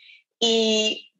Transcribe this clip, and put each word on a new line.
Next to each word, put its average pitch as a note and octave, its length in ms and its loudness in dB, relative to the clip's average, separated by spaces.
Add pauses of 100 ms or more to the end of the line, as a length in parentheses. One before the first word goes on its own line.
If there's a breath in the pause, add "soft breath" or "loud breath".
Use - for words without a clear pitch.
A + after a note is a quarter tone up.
(400 soft breath)
y, A3 800 0